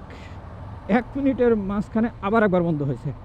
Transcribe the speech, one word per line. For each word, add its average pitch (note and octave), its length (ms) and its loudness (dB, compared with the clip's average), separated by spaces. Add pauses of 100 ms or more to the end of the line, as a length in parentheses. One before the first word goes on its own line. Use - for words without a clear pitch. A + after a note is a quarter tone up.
(880)
এক A#3+ 160 4 (120)
মিনিটের B3+ 400 4
মাঝখানে G#3+ 540 0 (120)
আবার G#3+ 220 4
একবার F3+ 200 4
বন্ধ D#3+ 180 0
হয়েছে। C3+ 300 -4 (140)